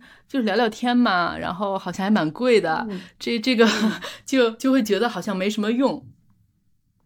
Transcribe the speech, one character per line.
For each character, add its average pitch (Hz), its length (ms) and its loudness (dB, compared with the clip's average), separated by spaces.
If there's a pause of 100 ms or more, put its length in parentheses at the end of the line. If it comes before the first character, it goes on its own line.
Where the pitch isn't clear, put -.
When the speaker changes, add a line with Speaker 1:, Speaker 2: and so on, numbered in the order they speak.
(280)
Speaker 1:
就 277 100 -6
是 233 80 0
聊 196 100 0
聊 233 140 2
天 247 260 -2
嘛， 185 400 2
然 165 200 -6
后 196 200 -4
好 180 160 -8
像 190 120 -6
还 202 80 0
蛮 170 180 2
贵 240 320 2
的， 160 260 -2
Speaker 2:
嗯。 190 140 -8 (160)
Speaker 1:
这， 233 220 -4
这 254 160 0
个， 226 100 6
Speaker 2:
嗯。 214 280 2 (160)
Speaker 1:
<laughs> - 180 -18
就， 247 240 2
就 262 200 -2
会 262 120 4
觉 202 160 0
得 233 100 0
好 185 100 -8
像 190 160 -4
没 185 140 -2
什 214 100 -4
么 208 120 0
用。 240 340 0 (1000)